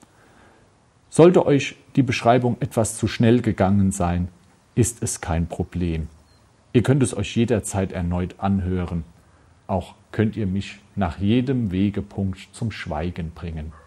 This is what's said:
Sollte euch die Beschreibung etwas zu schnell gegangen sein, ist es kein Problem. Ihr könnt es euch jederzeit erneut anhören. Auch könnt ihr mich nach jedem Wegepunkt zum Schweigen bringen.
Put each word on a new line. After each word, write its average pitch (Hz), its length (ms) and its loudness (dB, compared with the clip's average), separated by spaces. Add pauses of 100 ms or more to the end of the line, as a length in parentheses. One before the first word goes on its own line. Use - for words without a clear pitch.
(1080)
Sollte 175 380 6
euch 139 280 2 (200)
die 139 80 4
Beschreibung 120 560 2
etwas - 400 -2
zu 110 80 0
schnell 120 340 4
gegangen 98 500 2
sein, 87 360 -2 (480)
ist - 260 0
es - 180 -6
kein 85 280 -2
Problem. 85 640 -6 (600)
Ihr 117 120 4
könnt 139 180 2
es - 160 0
euch - 180 -6
jederzeit 107 580 0
erneut 87 440 -4
anhören. 90 680 -2 (600)
Auch - 300 -6 (160)
könnt 107 260 -2
ihr 110 80 -4
mich 95 320 -6 (180)
nach 85 220 -4
jedem 120 540 0
Wegepunkt 98 800 -4
zum 117 180 -8
Schweigen 82 600 -8
bringen. 78 420 -12 (140)